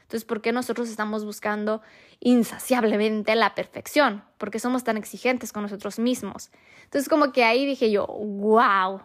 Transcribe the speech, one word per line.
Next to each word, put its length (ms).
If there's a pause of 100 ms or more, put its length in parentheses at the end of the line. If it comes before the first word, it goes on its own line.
(140)
Entonces, 120
¿por 160
qué 100
nosotros 380
estamos 360
buscando 560 (380)
insaciablemente 1160
la 200
perfección? 680 (140)
¿Por 140
qué 80
somos 240
tan 120
exigentes 560
con 120
nosotros 340
mismos? 540 (320)
Entonces, 260
como 220
que 140
ahí 200
dije 240
yo, 160
"Wow, 1000